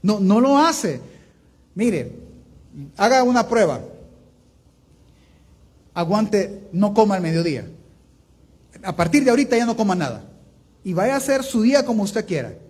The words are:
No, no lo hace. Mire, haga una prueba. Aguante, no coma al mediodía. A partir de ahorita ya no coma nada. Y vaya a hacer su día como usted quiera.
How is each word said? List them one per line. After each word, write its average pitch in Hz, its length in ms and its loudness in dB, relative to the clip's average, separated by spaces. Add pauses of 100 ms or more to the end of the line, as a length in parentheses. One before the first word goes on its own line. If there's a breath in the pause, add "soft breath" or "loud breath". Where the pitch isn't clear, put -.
No, 208 160 0
no 196 220 4
lo 277 180 4
hace. 226 420 0 (760 loud breath)
Mire, 190 400 -2 (800)
haga 254 260 4
una 247 240 2
prueba. 185 340 0 (2250 soft breath)
Aguante, 202 760 -2
no 202 220 0
coma 208 200 4
al 185 80 -4
mediodía. 165 420 -2 (1160)
A 185 140 -8
partir 175 260 2
de 262 80 4
ahorita 247 260 2
ya 233 100 0
no 233 100 -2
coma 202 180 0
nada. 131 300 -4 (580)
Y 185 120 -6
vaya 220 200 0
a 277 40 -2
hacer 269 260 -2
su 240 180 -2
día 269 240 4
como 226 160 -2
usted 220 240 -4
quiera. 131 280 -6 (160)